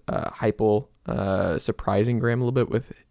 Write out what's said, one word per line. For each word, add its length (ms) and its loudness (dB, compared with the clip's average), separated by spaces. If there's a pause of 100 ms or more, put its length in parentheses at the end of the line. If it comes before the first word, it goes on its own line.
Uh, 240 -4
Heupel, 560 0 (180)
uh, 540 0
surprising 600 0
Graham 220 0
a 20 0
little 80 0
bit 180 2
with 220 -4 (200)